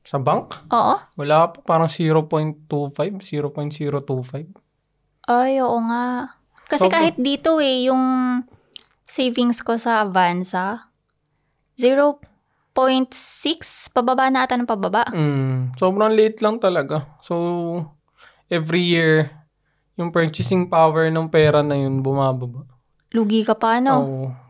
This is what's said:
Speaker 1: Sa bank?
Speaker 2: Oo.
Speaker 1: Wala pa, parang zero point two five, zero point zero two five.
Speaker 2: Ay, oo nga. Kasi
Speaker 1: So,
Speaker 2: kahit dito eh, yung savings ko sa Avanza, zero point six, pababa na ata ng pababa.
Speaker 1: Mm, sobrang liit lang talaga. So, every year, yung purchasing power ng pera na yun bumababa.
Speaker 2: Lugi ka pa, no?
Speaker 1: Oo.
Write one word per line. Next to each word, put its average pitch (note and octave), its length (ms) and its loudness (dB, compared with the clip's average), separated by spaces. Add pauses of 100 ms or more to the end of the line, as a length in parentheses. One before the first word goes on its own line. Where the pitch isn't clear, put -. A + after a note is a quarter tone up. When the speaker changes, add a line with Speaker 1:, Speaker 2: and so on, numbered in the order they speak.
Speaker 1:
Sa - 160 -8
bank? C#3+ 400 -2 (140)
Speaker 2:
Oo. A#3+ 240 2 (200)
Speaker 1:
Wala D#3 360 2
pa, - 160 -20
parang D#3+ 240 2
zero D#3 340 2
point D#3 400 -2
two C#3+ 260 -4
five, D#3 300 -4
zero D3 300 -6
point D3 180 -8
zero C#3+ 320 -4
two C3 220 -6
five. D3 260 -12 (800)
Speaker 2:
Ay, B3+ 320 0
oo A#3+ 240 0
nga. B3 560 -6 (280)
Kasi C#4+ 200 2
Speaker 1:
So, F#3+ 60 2
Speaker 2:
kahit E4 240 2
dito C#4 420 0
eh, C4 280 2
yung C4 160 2 (1040)
savings A#3+ 560 0
ko A#3 160 -2
sa A3+ 260 0
Avanza, F#3 880 -2 (840)
zero C#4 480 2 (480)
point C4 400 0
six, - 800 -6
pababa C4 420 0
na C4 120 2
ata B3+ 120 -2
ng A#3+ 100 -2
pababa. G#3 460 0
Speaker 1:
Mm, C3+ 640 0
sobrang G3 360 2
liit A3 300 2
lang G#3+ 160 0
talaga. D3+ 640 -2
So, - 160 -6 (1120)
every E3+ 320 0
year, D#3+ 500 2 (640)
yung E3+ 160 -4
purchasing E3+ 560 0
power D#3+ 400 4
ng D#3+ 220 0
pera D3+ 320 4
na D3 160 0
yun C3+ 240 -2
bumababa. C3+ 640 -2 (480)
Speaker 2:
Lugi A3 320 2
ka - 100 0
pa, A3+ 240 0
no? C4 220 2
Speaker 1:
Oo. - 240 -4 (260)